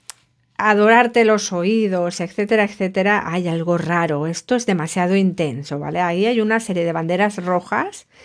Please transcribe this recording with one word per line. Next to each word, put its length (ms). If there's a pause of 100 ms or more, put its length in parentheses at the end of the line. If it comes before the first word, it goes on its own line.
(580)
adorarte 680
los 260
oídos, 680
etcétera, 440
etcétera, 600
hay 220
algo 300
raro, 500
esto 280
es 100
demasiado 500
intenso, 640
¿vale? 200
Ahí 260
hay 160
una 180
serie 260
de 80
banderas 500
rojas, 640 (180)